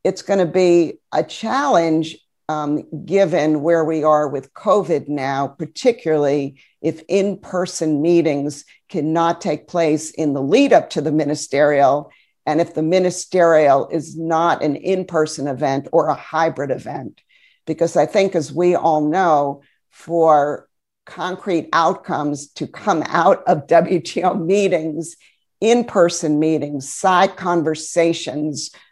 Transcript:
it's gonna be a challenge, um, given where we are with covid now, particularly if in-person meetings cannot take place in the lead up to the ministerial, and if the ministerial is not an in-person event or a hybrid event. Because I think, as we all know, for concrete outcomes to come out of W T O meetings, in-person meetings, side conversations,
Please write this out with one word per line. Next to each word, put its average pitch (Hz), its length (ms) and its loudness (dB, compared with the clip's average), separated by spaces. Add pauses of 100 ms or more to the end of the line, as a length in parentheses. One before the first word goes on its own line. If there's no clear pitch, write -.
it's 190 200 -4
gonna 196 220 0
be 175 500 2 (180)
a 156 100 0
challenge, 175 960 -2 (300)
um, 151 340 -4 (240)
given 156 560 2
where 165 220 2
we 160 180 -2
are 151 260 2
with 135 240 -10
covid 170 560 0
now, 139 380 -2
particularly 147 1120 -2 (220)
if 160 260 -4
in-person 180 920 -2
meetings 151 640 0 (240)
cannot 165 520 -2
take 151 280 -6
place 156 420 -2
in 147 240 -2
the 135 80 -4
lead 233 300 4
up - 180 4
to 160 100 -4
the 147 120 -2
ministerial, 143 1000 2 (340)
and 151 160 0
if 165 140 -4
the 156 80 -4
ministerial 165 1080 2
is 156 300 -6
not 165 440 0
an 147 140 -2
in-person 175 680 -2
event 135 460 -4
or 156 160 2
a 147 60 2
hybrid 160 560 -4
event. 131 520 -10 (440)
Because 165 300 -2
I 170 80 4
think, 190 300 0
as 147 180 -4
we 175 220 2
all 156 260 0
know, 151 640 0 (280)
for 156 760 2 (380)
concrete 180 680 -6
outcomes 151 800 -2
to 151 140 -10
come 170 400 -4
out 175 400 2
of 151 200 0
W 170 340 2
T - 220 -8
O 175 120 0
meetings, 165 840 -2 (460)
in-person 196 760 2
meetings, 147 540 -2
side 190 440 2
conversations, 160 1300 -2 (220)